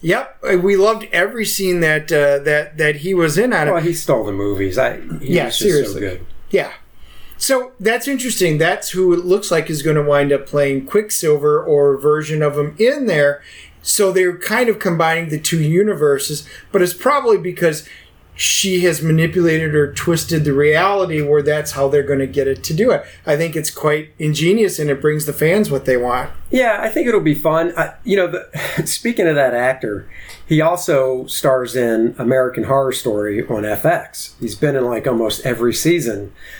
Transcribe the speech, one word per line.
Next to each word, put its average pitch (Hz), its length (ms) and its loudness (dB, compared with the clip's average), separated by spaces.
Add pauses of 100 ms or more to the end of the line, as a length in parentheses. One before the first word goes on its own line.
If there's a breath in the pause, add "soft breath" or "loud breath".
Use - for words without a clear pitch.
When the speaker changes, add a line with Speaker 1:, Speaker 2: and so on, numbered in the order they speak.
Speaker 1:
Yep. 202 420 -4 (160)
We 196 160 2
loved 214 340 2
every 202 360 -2
scene 180 340 0
that, 156 320 0
uh, 143 280 4
that, 151 360 -2
that 151 200 0
he 170 180 -4
was 165 240 2
in 233 160 2
on 156 140 2
it. 165 40 2
Speaker 2:
Well, 170 80 0
he 170 140 0
stole 123 320 0
the 101 60 -4
movies. 98 440 -2
I, 123 220 0 (240)
he - 140 -2
Speaker 1:
Yeah, 147 100 0
Speaker 2:
was - 120 -4
just 208 120 2
Speaker 1:
seriously. 127 240 0
Speaker 2:
so - 60 -8
good. 92 200 -6 (300)
Speaker 1:
Yeah. 185 220 0 (680 loud breath)
So 254 380 -2
that's 226 300 -2
interesting. 240 500 0
That's 175 320 0
who 180 220 2
it 175 120 0
looks 185 280 0
like 160 180 0
is 151 120 -4
gonna 151 200 2
wind 143 300 2
up 139 140 0
playing 139 400 0
Quicksilver 151 760 0
or 143 320 4
a 135 60 -2
version 151 420 0
of 147 160 0
him 147 200 -2
in 262 280 2
there. 147 340 2 (400 loud breath)
So - 300 0
they're 180 260 2
kind 233 320 0
of 214 120 0
combining 165 480 0
the 151 100 -4
two 160 240 -2
universes, 151 800 0 (300 loud breath)
but 180 100 2
it's 180 120 2
probably 254 440 2
because 170 460 -2 (500 loud breath)
she - 460 0
has 160 220 0
manipulated 160 720 2
or 147 180 2
twisted 160 520 -2
the 147 80 0
reality 160 680 2
where 147 220 2
that's 151 300 -2
how 139 160 0
they're 143 160 2
gonna 139 220 0
get 135 220 -2
it 135 160 -2
to 160 100 -4
do 220 160 2
it. 165 140 0 (220 loud breath)
I 151 100 2
think 160 200 -2
it's 151 140 -4
quite 156 480 -2
ingenious, 170 600 2
and 147 120 -2
it 139 100 -2
brings 151 260 0
the 143 60 -4
fans 170 380 2
what 135 160 -4
they 127 100 2
want. 123 340 -2 (200)
Speaker 2:
Yeah, 247 300 2
I 233 80 -2
think 247 200 -2
it'll 214 120 2
be 156 140 2
fun. 165 420 0
I, - 180 -2 (100)
you 196 120 0
know, 180 120 4
the, 170 180 -8 (200)
<laughs> - 200 -4
speaking 233 400 -2
of 160 100 2
that 127 180 4
actor, 123 540 -2 (380 loud breath)
he 156 140 2
also 143 640 0
stars 127 500 0
in 117 420 2
American 127 460 0
Horror 135 280 0
Story 104 540 -4
on 107 180 -4
F 104 200 -4
X. - 560 -4
He's 113 160 -8
been 143 200 0
in, 127 80 0
like, 120 240 -4
almost 117 360 -2
every 120 300 0
season, 117 580 -2 (280 loud breath)